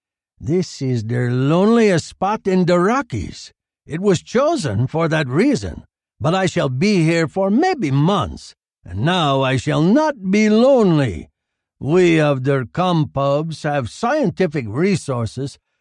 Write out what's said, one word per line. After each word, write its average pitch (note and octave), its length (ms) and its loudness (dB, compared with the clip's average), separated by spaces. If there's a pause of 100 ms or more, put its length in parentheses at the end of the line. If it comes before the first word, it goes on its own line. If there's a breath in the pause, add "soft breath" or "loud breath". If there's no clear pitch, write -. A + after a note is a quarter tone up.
(400)
This E3 420 -4
is B2 240 -2
the A#2+ 240 -2
loneliest F3+ 800 2
spot G3 400 -4
in F#3 180 2
the F3 140 2
Rockies. F#3 760 -4 (320)
It E3+ 160 -8
was G3 200 2
chosen F#3+ 680 0
for E3 200 -2
that D#3 220 -2
reason, C#3 560 -2 (340)
but E3 160 0
I F#3+ 100 0
shall D#3+ 240 -2
be E3+ 340 2
here E3 240 2
for F#3+ 220 -2
maybe C4+ 400 0
months, C#3+ 640 -2 (300)
and F#2 160 -10
now D3 420 0
I C3 140 0
shall D3 260 -2
not A3+ 480 0
be G#3+ 200 2
lonely. G3+ 800 2 (500)
We E3 400 2
of D3 240 0
der C#3 220 0
Compubs D#3 960 -2
have D3 260 -4
scientific F#3 800 -2
resources C3 920 -4 (240)